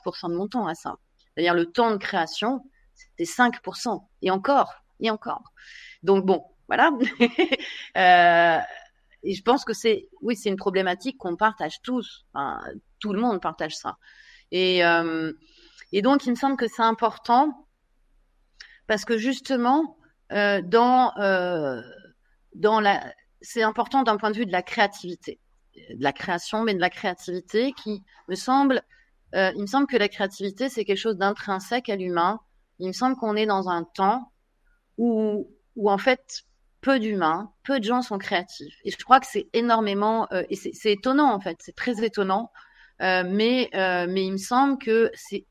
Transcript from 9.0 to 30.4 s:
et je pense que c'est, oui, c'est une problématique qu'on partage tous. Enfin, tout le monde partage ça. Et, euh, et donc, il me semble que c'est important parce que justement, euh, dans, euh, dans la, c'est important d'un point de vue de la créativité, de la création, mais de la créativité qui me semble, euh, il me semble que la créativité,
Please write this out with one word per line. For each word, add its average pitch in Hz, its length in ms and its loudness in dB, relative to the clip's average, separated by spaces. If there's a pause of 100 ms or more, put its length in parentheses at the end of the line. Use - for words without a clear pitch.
et 190 100 -4
je 190 80 -8
pense 254 240 2
que 226 80 -4
c'est, 214 360 0 (120)
oui, 233 140 -2
c'est 208 140 -4
une 190 80 -2
problématique 190 600 -2
qu'on 175 180 -6
partage 196 460 -2
tous. - 520 -6
Enfin, 131 280 -6 (380)
tout 208 140 -6
le 185 60 -2
monde 220 220 0
partage 160 340 -6
ça. - 220 -10 (540)
Et, 185 340 2
euh, 165 480 0 (580)
et 196 100 0
donc, 269 240 4
il 254 60 0
me 240 40 -2
semble 269 200 -2
que 240 120 -2
c'est 226 160 -4
important 233 840 2 (1160)
parce 214 180 -2
que 233 140 0
justement, 262 800 0 (340)
euh, 202 300 2
dans, 240 560 4
euh, 180 640 0 (720)
dans 214 260 2
la, 190 340 2 (280)
c'est - 220 -2
important 226 400 0
d'un 220 140 2
point 214 140 -2
de 208 60 -6
vue 233 80 -2
de 185 60 -6
la 180 100 0
créativité, - 800 -4 (360)
de - 280 -12
la 151 100 2
création, 190 500 -6
mais 220 100 0
de 185 60 -4
la 180 100 2
créativité 190 840 -4
qui 208 300 -10 (260)
me 185 60 -6
semble, 262 460 2 (540)
euh, 190 200 2
il 202 60 -8
me 202 60 -6
semble 269 200 0
que 254 100 0
la 208 100 2
créativité, 196 640 -6